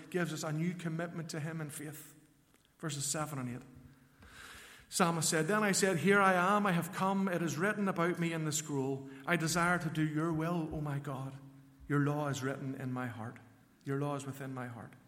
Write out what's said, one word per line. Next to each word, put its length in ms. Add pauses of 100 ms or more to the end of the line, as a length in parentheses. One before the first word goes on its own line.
gives 240
us 100
a 80
new 220
commitment 560
to 100
him 220
in 80
faith. 440 (680)
Verses 240
seven 340
and 160
eight. 60 (1300)
Psalmist 420
said, 180
"Then 160
I 80
said, 260
'Here 240
I 340
am, 120
I 40
have 220
come. 340
It 140
is 160
written 300
about 320
me 140
in 120
the 60
scroll. 580 (160)
I 100
desire 440
to 100
do 160
your 260
will, 400
O 80
my 200
God. 360 (520)
Your 140
law 260
is 160
written 360
in 140
my 140
heart. 300 (460)
Your 160
law 160
is 120
within 260
my 140
heart.'" 260 (140)